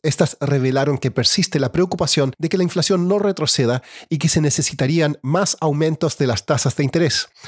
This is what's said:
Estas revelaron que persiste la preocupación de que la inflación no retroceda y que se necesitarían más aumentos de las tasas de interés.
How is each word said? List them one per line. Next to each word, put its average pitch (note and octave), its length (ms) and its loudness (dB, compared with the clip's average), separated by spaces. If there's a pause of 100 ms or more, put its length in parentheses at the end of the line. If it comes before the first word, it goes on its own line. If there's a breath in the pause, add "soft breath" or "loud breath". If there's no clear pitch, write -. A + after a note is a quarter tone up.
Estas D#3 380 0
revelaron C3+ 560 0
que B2+ 140 -2
persiste - 460 0
la C3 140 0
preocupación E3 680 0
de D#3 120 -4
que G3 80 -2
la F#3 60 2
inflación F3 440 0
no G3+ 120 2
retroceda D3 640 0 (260 loud breath)
y D#3+ 80 -2
que D3+ 100 0
se E3 140 2
necesitarían D3+ 800 0
más F3 400 0
aumentos D#3 560 0
de C#3 100 2
las A2 180 -2
tasas C3+ 300 0
de D3 80 -2
interés. D3+ 460 0 (180 loud breath)